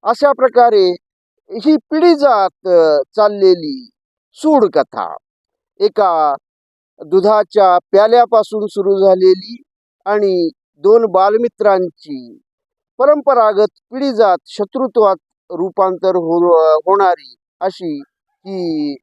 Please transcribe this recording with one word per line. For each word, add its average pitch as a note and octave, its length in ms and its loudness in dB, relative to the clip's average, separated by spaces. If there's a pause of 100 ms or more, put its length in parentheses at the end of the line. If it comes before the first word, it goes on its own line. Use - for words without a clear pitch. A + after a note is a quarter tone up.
अशा C#4 300 0
प्रकारे A#3 640 2 (680)
ही D#4 120 2
पिढी D#4+ 380 0
जात, A3+ 520 -2
अ, D#3+ 360 2 (140)
चाललेली F#3 720 0 (420)
सूड C#4+ 320 0 (100)
कथा, G#2 420 -4 (640)
एका F3 540 0 (720)
दुधाच्या F#3+ 720 2 (120)
प्याल्यापासून A3 760 0
सुरू G3 400 -2
झालेली F#3 560 0 (420)
आणि F#3+ 440 -2 (260)
दोन A3 380 2
बालमित्रांची F#3 1300 -2 (600)
परंपरागत A#3+ 800 0 (120)
पिढी C4+ 220 -4
जात G#3 340 0
शत्रुत्वात G#3+ 680 -2 (340)
रूपांतर F#3 680 -4
हो-, E3 600 0
होणारी F#3 600 -2 (240)
अशी F3 420 -8 (260)
ही D#3+ 760 -8